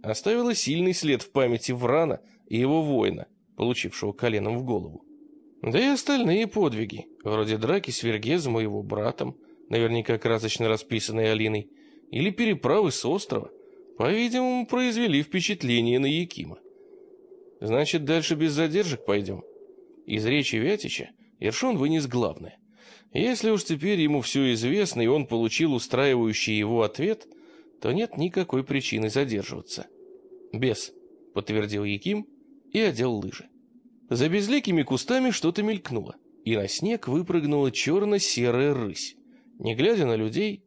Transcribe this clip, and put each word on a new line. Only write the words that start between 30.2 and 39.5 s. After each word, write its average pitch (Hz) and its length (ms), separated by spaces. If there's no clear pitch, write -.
«Без», 117 420
подтвердил 104 500
Яким 104 440
и - 80
одел 127 340
лыжи. - 340
За 123 180
безликими 202 560
кустами 247 480
что-то 170 320
мелькнуло, 180 520
и 110 120
на 98 120
снег 226 400
выпрыгнула 147 640
черно-серая 147 1040
рысь. 110 420